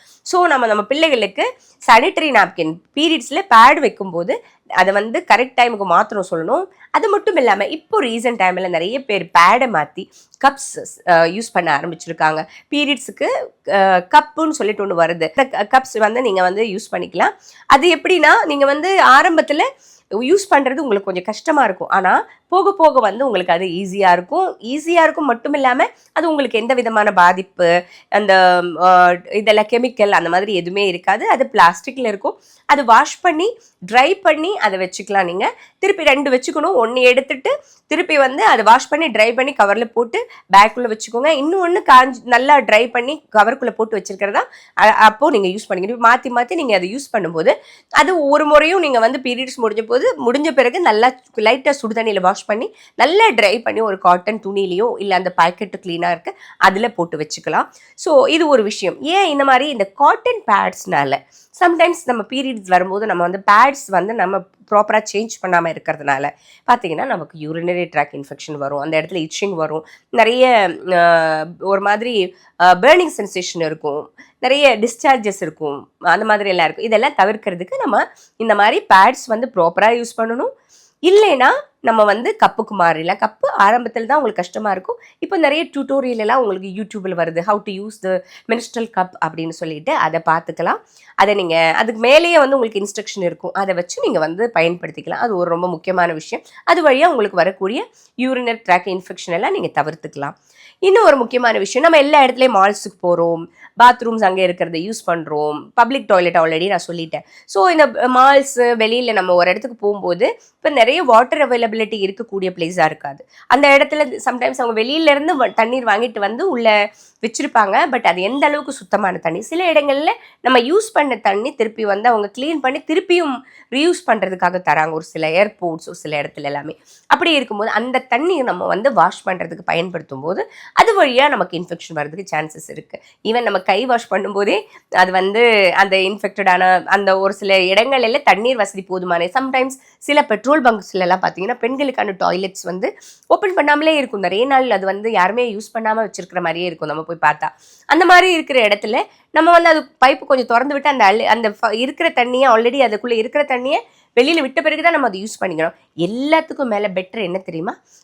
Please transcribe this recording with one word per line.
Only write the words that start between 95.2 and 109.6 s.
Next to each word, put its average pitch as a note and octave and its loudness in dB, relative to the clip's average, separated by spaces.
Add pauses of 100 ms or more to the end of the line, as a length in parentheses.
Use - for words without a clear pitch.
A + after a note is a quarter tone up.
அது A3+ -4
ஒரு F3 -2
ரொம்ப F3 -4
முக்கியமான F3 -2
விஷயம். D#3+ -12 (200)
அது E4 4
வழியா C4 4
உங்களுக்கு A3+ 0
வரக்கூடிய G3 -2 (320)
யூரினரி B3 -4
ட்ராக் F#3 2
இன்ஃபெக்ஷன் F#3 -12
எல்லாம் A3 -2
நீங்க F3+ -4
தவிர்த்துக்கலாம். D3+ -10 (440)
இன்னும் G4 4
ஒரு D4+ 6
முக்கியமான A#3+ -2
விஷயம், B3+ 0
நம்ம D4 4
எல்லா D4 4
இடத்துலயும் B3+ 2
மால்ஸுக்கு G3+ 0
போறோம், E3+ -2 (380)
பாத்ரூம்ஸ் A#3 2
அங்க F#3+ 2
இருக்கிறத F3 -2
யூஸ் A3 -10
பண்றோம், D3+ -4
பப்ளிக் A#3+ 0
டாய்லெட் F3 2
already E3 0
நான் F#3+ -2
சொல்லிட்டேன். E3 -10 (220)
So, - 2
இந்த D#4 4
மால்ஸ், C4 2
வெளியில A#3+ 0
நம்ம F#3 0
ஒரு F3 4
இடத்துக்கு A3 -6